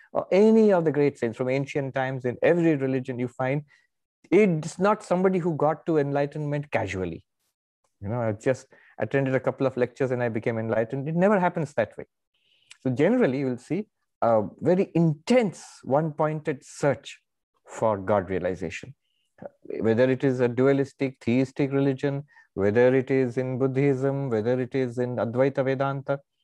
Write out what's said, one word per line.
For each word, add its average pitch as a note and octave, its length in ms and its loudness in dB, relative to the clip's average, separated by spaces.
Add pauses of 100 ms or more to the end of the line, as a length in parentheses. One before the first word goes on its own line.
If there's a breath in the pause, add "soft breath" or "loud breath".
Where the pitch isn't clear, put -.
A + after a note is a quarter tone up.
(120 soft breath)
or - 200 -4
any G#3+ 400 6
of F3 120 2
the D#3 80 2
great C#3+ 260 0
saints A#2 180 -4
from B2+ 120 -4
ancient C#3 460 -4
times, C3 300 -4
in B2 180 -4
every E3 340 4
religion C3 420 -4
you B2 100 -4
find, C3 340 -4 (680 soft breath)
it's E3 480 2
not G#3 240 2
somebody F#3 360 2
who E3 180 -2
got D3+ 300 -2
to D#3+ 120 2
enlightenment C#3+ 720 -2
casually. F#2 540 -4 (760)
You G2+ 80 -10
know, A#2+ 120 -4
I A2+ 120 -2
just B2 340 -2 (320 soft breath)
attended C3 360 -2
a C3 60 0
couple C3+ 260 -2
of B2+ 100 -2
lectures B2 340 -2
and B2 120 -2
I A#2+ 60 -2
became A2+ 300 -4
enlightened. A2+ 500 -2
It D#3+ 60 -6
never F#3+ 260 4
happens F3 340 -2
that - 220 -2
way. - 80 -14 (800 soft breath)
So C3 80 0
generally, D3+ 480 2
you C#3 80 -4
will B2+ 120 -4
see F#3 280 -6 (340)
a A2 220 4 (180)
very F3+ 340 2
intense, E3+ 680 2 (180)
one-pointed D3+ 840 -2
search - 560 -4 (440)
for A2 320 -2
God G2 320 0
realization. F2+ 640 -6 (680)
Whether A2+ 480 2
it C3 140 -2
is C3 160 2
a B2 80 2
dualistic, C3 720 0
theistic C3+ 520 0
religion, C#3 520 -2 (300 soft breath)
whether G#2+ 400 4
it C3 160 0
is C3 280 0
in B2+ 180 -2
Buddhism, C3+ 720 0
whether A#2 300 0
it A#2+ 140 -6
is B2 240 -2
in B2 180 -2
Advaita B2+ 480 0
Vedanta, C#3 540 -2 (260)